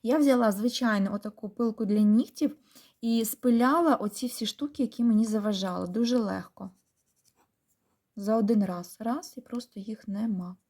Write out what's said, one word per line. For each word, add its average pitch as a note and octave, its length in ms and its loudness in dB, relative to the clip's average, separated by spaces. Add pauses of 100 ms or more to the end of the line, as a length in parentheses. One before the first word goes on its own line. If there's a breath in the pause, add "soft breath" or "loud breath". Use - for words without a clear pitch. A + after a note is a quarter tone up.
Я B3 160 2
взяла B3 340 4
звичайну G#3 600 0
отаку G#3 340 -10
пилку A3+ 360 -4
для G#3 160 2
нігтів A#3 560 2 (440 soft breath)
і A3+ 240 0
спиляла B3+ 720 2
оці G#3 300 -6
всі A#3 200 -6
штуки, C#4+ 360 -6
які A#3 220 -2
мені A3+ 200 4
заважали. F#3+ 640 -2
Дуже A#3 300 0
легко. F#3+ 520 -6 (1500)
За G#3 200 0
один G#3+ 280 2
раз. F3 340 -8
Раз, A#3 380 -6
і C4 40 -14
просто A#3+ 400 -12
їх G#3+ 280 -12
нема. G3 480 -6 (140)